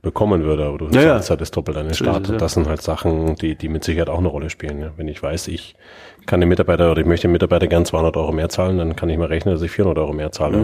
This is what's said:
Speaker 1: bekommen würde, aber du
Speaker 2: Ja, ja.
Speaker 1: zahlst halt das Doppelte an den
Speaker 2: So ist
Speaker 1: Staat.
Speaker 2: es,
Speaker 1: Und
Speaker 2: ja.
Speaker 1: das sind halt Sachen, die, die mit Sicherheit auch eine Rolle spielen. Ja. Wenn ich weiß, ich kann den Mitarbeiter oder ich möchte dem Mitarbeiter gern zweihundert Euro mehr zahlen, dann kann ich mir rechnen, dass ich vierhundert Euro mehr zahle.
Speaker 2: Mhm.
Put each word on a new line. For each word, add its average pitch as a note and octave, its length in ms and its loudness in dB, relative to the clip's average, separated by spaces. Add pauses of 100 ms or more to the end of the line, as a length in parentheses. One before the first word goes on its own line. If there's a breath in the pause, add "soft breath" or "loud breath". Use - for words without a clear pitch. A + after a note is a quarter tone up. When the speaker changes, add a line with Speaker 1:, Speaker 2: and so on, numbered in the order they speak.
Speaker 1:
bekommen F2+ 440 2
würde, D2+ 200 0
aber D2 140 -4
du D#2+ 80 -8
Speaker 2:
Ja, A#2+ 160 6
ja. D#3+ 140 8
Speaker 1:
zahlst - 140 -2
halt D#2+ 120 0
das - 80 -6
Doppelte D2+ 300 -4
an D2+ 80 -4
den D#2+ 60 -2
Speaker 2:
So - 100 -2
ist - 60 2
Speaker 1:
Staat. F2 120 0
Speaker 2:
es, F#2+ 80 -6
Speaker 1:
Und G#2+ 60 -2
Speaker 2:
ja. - 20 -2
Speaker 1:
das - 160 -2
sind E2+ 140 2
halt D#2 120 -4
Sachen, D#2+ 560 -2
die, D#2+ 180 -4
die D#2 140 -8
mit D#2 160 -4
Sicherheit E2 240 0
auch D#2 100 -2
eine F2+ 100 0
Rolle D2+ 200 -6
spielen. D2 320 -10
Ja. D#2 160 -10
Wenn D#2+ 120 -8
ich D2 140 -12
weiß, D#2 260 -6
ich - 260 -10 (500 loud breath)
kann F2+ 160 2
den E2+ 80 4
Mitarbeiter E2+ 420 4
oder D#2+ 120 2
ich - 40 0
möchte E2+ 220 2
dem F2 40 4
Mitarbeiter F2 340 2
gern E2+ 180 4
zweihundert E2 320 0
Euro D#2 160 -2
mehr D#2 160 -2
zahlen, F#2 300 -2
dann E2 180 -2
kann F2 140 -4
ich D#2+ 80 -2
mir E2+ 100 -2
rechnen, D#2+ 260 0
dass E2 80 -2
ich E2 80 -4
vierhundert F2 320 2
Euro D2+ 120 -4
mehr D2+ 180 -6
zahle. D#2 240 0
Speaker 2:
Mhm. A2 80 2